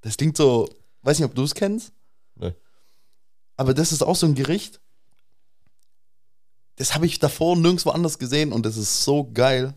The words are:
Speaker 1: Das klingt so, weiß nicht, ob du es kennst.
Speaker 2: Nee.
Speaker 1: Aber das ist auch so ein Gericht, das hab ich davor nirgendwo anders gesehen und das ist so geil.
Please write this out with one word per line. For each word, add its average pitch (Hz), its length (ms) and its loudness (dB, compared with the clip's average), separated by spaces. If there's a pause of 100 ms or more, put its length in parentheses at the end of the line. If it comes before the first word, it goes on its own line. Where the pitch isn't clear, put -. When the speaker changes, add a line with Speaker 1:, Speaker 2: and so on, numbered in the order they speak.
Speaker 1:
Das 110 160 -8
klingt 151 200 0
so, 123 320 4 (320)
weiß 151 180 2
nicht, 156 60 2
ob 120 100 -6
du 131 80 0
es 143 120 -4
kennst. 208 380 -4 (420)
Speaker 2:
Nee. 90 180 -8 (1040)
Speaker 1:
Aber 131 160 2
das 165 180 2
ist 147 120 0
auch 175 120 2
so 175 100 0
ein 147 100 4
Gericht, 143 440 -4 (2000)
das - 180 -4
hab 151 80 0
ich 170 160 -2
davor 165 380 0
nirgendwo 170 320 2
anders 165 300 -2
gesehen 143 340 -2
und 113 120 -2
das 113 120 -4
ist - 260 -2
so 139 300 0
geil. 131 440 0